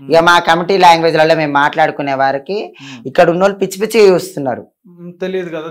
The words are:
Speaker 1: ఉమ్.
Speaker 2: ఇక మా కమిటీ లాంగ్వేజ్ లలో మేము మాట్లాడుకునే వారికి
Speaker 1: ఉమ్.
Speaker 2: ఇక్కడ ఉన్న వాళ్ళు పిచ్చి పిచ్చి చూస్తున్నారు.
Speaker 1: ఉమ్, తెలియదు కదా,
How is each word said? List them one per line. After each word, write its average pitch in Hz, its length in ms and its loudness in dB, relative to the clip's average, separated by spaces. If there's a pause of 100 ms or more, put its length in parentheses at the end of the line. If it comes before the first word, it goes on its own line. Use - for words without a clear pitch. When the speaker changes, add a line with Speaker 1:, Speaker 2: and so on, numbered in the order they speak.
Speaker 1:
ఉమ్. 139 100 -10
Speaker 2:
ఇక 160 80 4
మా 175 200 4
కమిటీ 175 400 0
లాంగ్వేజ్ 165 380 4
లలో 160 180 4
మేము 151 180 -4
మాట్లాడుకునే 147 640 -2
వారికి 135 440 -4 (220)
Speaker 1:
ఉమ్. 135 260 -20
Speaker 2:
ఇక్కడ 165 240 2
ఉన్న 175 120 0
వాళ్ళు 196 160 0
పిచ్చి 190 220 -6
పిచ్చి 214 300 2
చూస్తున్నారు. 139 560 -4 (220)
Speaker 1:
ఉమ్, 175 320 -20
తెలియదు 185 280 -8
కదా, 160 220 -10